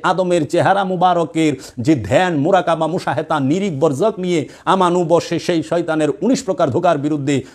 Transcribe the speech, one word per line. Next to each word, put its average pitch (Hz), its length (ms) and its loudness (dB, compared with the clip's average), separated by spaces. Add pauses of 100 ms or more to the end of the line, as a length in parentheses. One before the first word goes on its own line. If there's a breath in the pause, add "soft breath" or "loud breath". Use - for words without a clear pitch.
আদমের 175 460 0
চেহারা 175 340 2
মুবারকের 170 680 0 (260 loud breath)
যে 131 160 2
ধ্যান, 147 420 0
মোরাকাবা, 165 500 2
মুশাহেদা, 156 520 -2
নিরিখ 170 400 0
বরজক 160 380 2
নিয়ে 175 320 -2 (160 loud breath)
আমানু 180 380 2
বসে 165 360 0
সেই 165 240 -2
শয়তানের 160 460 -2 (120)
উনিশ 226 220 0
প্রকার 180 260 0
ধোঁকার 170 280 0
বিরুদ্ধে, 143 460 -2 (120)